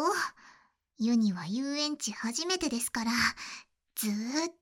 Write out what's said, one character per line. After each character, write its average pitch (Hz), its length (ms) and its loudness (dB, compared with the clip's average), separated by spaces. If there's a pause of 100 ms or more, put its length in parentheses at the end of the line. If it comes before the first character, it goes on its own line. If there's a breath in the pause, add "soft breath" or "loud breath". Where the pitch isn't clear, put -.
(960 loud breath)
ユ 233 160 4
ニ 220 180 6
は 175 140 -4
遊 269 320 -2
園 294 180 0
地 - 160 -4
初 240 360 -4
め 370 100 2
て 330 120 0
で 233 100 -2
す - 120 -4
か 226 120 -2
ら、 226 80 0 (840 loud breath)
ず 214 140 -2
ー 254 400 0
っ 339 120 -20